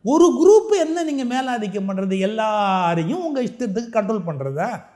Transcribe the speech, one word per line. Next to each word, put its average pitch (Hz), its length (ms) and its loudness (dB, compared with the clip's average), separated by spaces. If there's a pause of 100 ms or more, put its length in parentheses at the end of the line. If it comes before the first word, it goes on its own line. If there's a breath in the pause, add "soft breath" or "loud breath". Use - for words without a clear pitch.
ஒரு 330 240 6
குரூப் 392 500 6
என்ன 330 260 -2
நீங்க 285 200 -4
மேலாதிக்கம் 240 640 -4
பண்றது? 190 300 -2
எல்லாரையும் 202 1040 0
உங்க 277 180 -2
இஷ்டத்துக்கு 226 480 -6
கண்ட்ரோல் 202 360 -4
பண்றதா? 151 560 -6 (120)